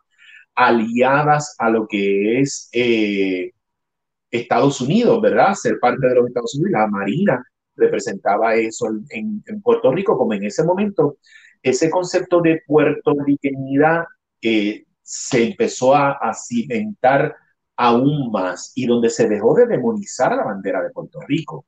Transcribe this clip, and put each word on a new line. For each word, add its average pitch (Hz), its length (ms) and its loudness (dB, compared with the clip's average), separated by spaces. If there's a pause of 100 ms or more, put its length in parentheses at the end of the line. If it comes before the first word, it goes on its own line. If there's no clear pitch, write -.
(540)
aliadas 127 1040 2
a 117 120 0
lo 113 180 0
que 101 540 0
es, - 320 -4
eh, 101 760 0 (760)
Estados 120 520 0
Unidos, 170 400 2
¿verdad? 107 320 4
Ser 113 260 -2
parte 127 280 0
de 123 80 2
los 123 120 4
Estados 120 280 -6
Unidos, 160 260 0
la 110 60 2
Marina 110 560 -2 (320)
representaba 107 800 0
eso 113 340 -2
en, 107 200 -6
en, 107 380 -8
en 107 140 -10
Puerto 120 300 2
Rico, 196 260 0
como 110 160 0
en 98 100 -4
ese 104 220 -2
momento, 180 520 0 (460)
ese 135 260 0
concepto 180 520 0
de 160 260 2
puertorriqueñidad, 143 1400 0 (380)
eh, 107 420 -2 (180)
se - 460 -2
empezó 123 480 0
a, 139 160 2
a 117 220 -4
cimentar 120 1000 -2 (440)
aún 127 540 2
más 92 440 -6
y 123 100 -4
donde 117 240 2
se 113 200 0
dejó 107 260 2
de 240 100 6
demonizar 127 680 -2
la 269 80 -2
bandera 98 400 -4
de 87 80 -8
Puerto - 340 -14
Rico. 151 420 -6